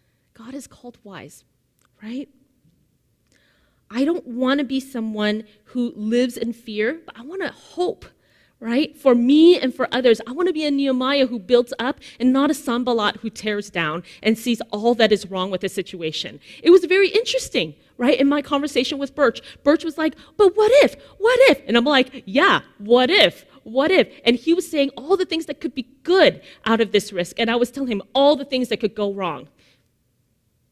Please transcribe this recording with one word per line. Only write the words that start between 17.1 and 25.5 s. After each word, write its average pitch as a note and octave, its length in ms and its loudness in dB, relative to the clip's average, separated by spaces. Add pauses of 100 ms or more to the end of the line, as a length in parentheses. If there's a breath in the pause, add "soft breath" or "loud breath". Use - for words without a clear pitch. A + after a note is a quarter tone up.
right? B3+ 200 2
In C#4 100 2
my D4 120 0
conversation C#4+ 580 -4
with C#4 160 -8
Birch, C4 280 0 (200 loud breath)
Birch D4 220 2
was D#4+ 140 -10
like, D#4 180 -2 (200 loud breath)
"But G4 200 4
what G#4+ 140 4 (140)
if? - 100 0 (240 loud breath)
What A#4+ 200 2 (120)
if?" - 160 0
And A3+ 100 0
I'm A#3 80 2
like, C4+ 400 0
"Yeah, A#3+ 360 2 (180)
what A#3+ 320 2
if? C#4+ 340 2 (200 soft breath)
What C4 260 -2
if?" D#4+ 180 2 (160 loud breath)
And A#3+ 120 2
he D#4+ 180 0
was F4 160 -6
saying C#4+ 260 0
all E4+ 220 -2
the F#4 80 -2
things E4 200 -6
that C#4 140 -12